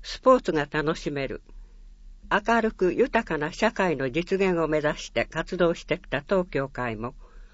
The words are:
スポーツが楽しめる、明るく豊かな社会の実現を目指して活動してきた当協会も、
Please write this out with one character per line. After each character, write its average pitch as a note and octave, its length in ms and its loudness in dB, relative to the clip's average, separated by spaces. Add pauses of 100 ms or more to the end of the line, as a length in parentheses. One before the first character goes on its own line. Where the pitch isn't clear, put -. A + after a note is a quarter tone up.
ス - 180 -12
ポ B3+ 160 8
ー B3 40 2
ツ F#3 120 -2
が D3 180 2
楽 D3+ 260 0
し - 140 -8
め C#3 180 -4
る、 F#2 140 -10 (880)
明 A3 300 2
る A3 120 0
く F3 220 2
豊 A3+ 300 2
か D#3+ 140 -4
な D3+ 140 -4
社 A3 200 0
会 F3+ 240 0
の C3+ 140 -2
実 F3 300 0
現 F#3 180 2
を D#3+ 100 2
目 D#3 100 2
指 D3+ 200 0
し - 140 -14
て A#2 140 0
活 E3 300 -6
動 E3+ 180 4
し - 100 -14
て - 140 -2
き - 100 -20
た C#3 140 -2
当 F#3 220 0
協 C3+ 240 -4
会 A#2+ 280 -6
も、 A#2 180 -8 (400)